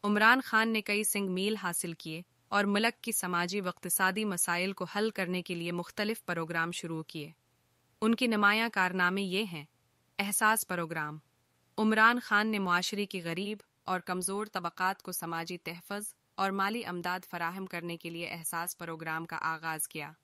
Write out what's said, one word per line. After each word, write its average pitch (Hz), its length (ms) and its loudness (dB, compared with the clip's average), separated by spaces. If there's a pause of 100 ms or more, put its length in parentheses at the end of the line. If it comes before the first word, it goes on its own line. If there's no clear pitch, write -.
इमरान 214 360 6
खान 226 280 2
ने 220 120 2
कई 208 240 0
सिंग 202 260 0
मील 196 260 0
हासिल 175 380 -4
किए 160 280 -10 (280)
और 202 160 4
मुल्क 214 360 2
की 233 100 -4
समाजी 180 480 0
व 180 80 -2
इक्तिसादी 190 560 0
मसाइल 180 480 0
को 185 120 -4
हल 214 260 0
करने 185 320 -2
के 180 120 -6
लिए 170 180 -4
मुख्तलिफ 208 540 -4
प्रोग्राम 165 460 -2
शुरू 160 300 -6
किए। 156 300 -10 (720)
उनके 226 260 4
नुमायाँ 214 420 4
कारनामे 185 520 2
ये 196 220 0
हैं। 165 220 -8 (520)
एहसास 214 460 2
प्रोग्राम। 160 560 -4 (580)
इमरान 220 420 6
खान 214 280 4
ने 214 100 0
मुआशरे 190 480 2
की 185 140 -8
गरीब 190 420 -4 (240)
और 180 140 0
कमज़ोर 190 480 -4
तबक़ात 185 520 -2
को 180 120 -10
समाजी 165 440 -6
तहफ़्फ़ुज़ 175 560 -8 (260)
और 196 140 2
माली 202 320 0
अमदाद 180 400 -4
फराहम 175 420 -6
करने 170 300 -6
के 170 140 -8
लिए 170 160 -6
एहसास 170 480 -6
प्रोग्राम 160 500 -6
का 165 120 -8
आगाज़ 160 520 -4
किया। 156 360 -10